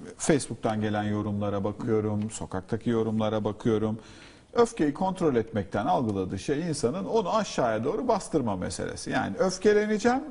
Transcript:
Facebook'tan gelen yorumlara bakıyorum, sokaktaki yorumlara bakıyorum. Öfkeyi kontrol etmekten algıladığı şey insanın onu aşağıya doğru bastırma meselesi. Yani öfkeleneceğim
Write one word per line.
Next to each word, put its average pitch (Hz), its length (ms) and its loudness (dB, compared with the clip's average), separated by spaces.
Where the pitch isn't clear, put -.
Facebook'tan 117 600 0
gelen 107 220 0
yorumlara 104 640 0
bakıyorum, 107 680 0
sokaktaki - 600 -4
yorumlara 110 540 0
bakıyorum. 107 540 0
Öfkeyi 170 420 2
kontrol 180 420 2
etmekten 110 500 0
algıladığı 101 520 0
şey 147 300 -2
insanın 147 360 -2
onu 185 320 0
aşağıya 117 480 0
doğru 226 240 -2
bastırma 143 480 0
meselesi. 90 540 -6
Yani 98 260 -2
öfkeleneceğim 214 840 2